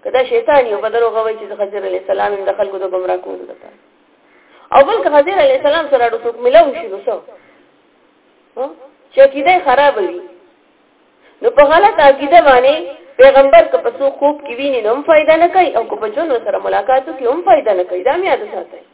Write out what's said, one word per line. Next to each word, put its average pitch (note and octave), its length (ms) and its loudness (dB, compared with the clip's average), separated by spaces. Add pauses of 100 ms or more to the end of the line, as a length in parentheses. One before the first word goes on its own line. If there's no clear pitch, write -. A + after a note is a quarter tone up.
که B3+ 120 -8
دا B3+ 60 2 (100)
شیطان B3 360 2
یو، G3+ 140 -6
به A3 80 -4
دروغ A3+ 260 -2
وایي A3 240 -4
چې G#3 100 -14
زه G#3 60 -14
خضر G3+ 340 -8
علیه F#3 140 -6
السلام G3+ 300 -4
یم، G3 120 -8
د F#3+ 120 -4
خلکو G3 200 -4
د F#3+ 160 -8
ګمراه F#3 240 -4
کولو F#3 340 -12
لپاره. - 260 -20 (960)
او C4+ 140 4
بل G#4+ 160 -2
که E4+ 60 -2
خضر D4 360 0
علیه C4+ 140 2
السلام D4+ 320 -2
سره A#3+ 180 0
اړو A3+ 160 -8
څوک A#3 100 -6 (100)
میلاو C#4+ 300 2
شي، - 120 -12
نو F#3+ 180 -12
څه؟ A#3 80 -4 (1400)
ها؟ C4+ 120 -8 (440)
چې - 60 -2
عقیده C#4 380 4
یې - 80 -4
خرابه C#4 360 2
وي. F3 200 -8 (1200)
نو A3+ 160 2
په C#4+ 140 8
غلط F4 280 2
عقیده C#4+ 420 4
باندې C4+ 320 4 (440)
پیغمبر C4+ 540 8
که C4 60 -2
په A#3 220 -4
څوک C#4 200 0
خوب D4 260 0
کې B3 140 -12
ویني، C#4 220 -4
نو G#3+ 120 -2
هم C#4+ 100 -6
فایده D#4 320 2
نه E4 120 2
کوي، E4+ 300 2
او A3+ 120 -2
که G#3 60 -8
په A3 200 -8
ژوند D#4+ 160 -4
ورسره A3+ 260 -4
ملاقات G3 520 -2
وکړي، C4 180 -6
هم D4+ 160 -2
فایده C#4+ 300 2
نه F3+ 100 -2
کوي. F#3 200 -8
دا B3+ 140 0
مې F#4 80 -4
یاد C#4 160 -2 (120)
ساتئ. F3+ 280 -14 (120)